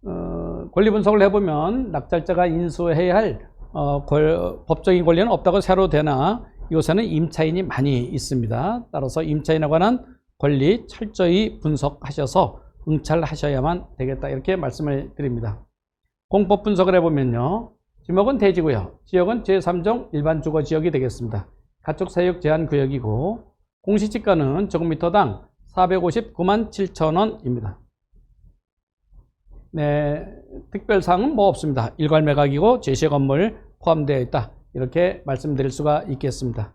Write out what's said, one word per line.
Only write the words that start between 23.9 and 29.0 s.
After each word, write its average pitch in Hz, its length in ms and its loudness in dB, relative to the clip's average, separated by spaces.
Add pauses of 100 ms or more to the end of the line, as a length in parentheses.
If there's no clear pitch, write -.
제곱미터당 165 800 0 (200)
사백오십구만 185 1040 0
칠천 165 440 -2
원입니다. 123 640 -2 (1900)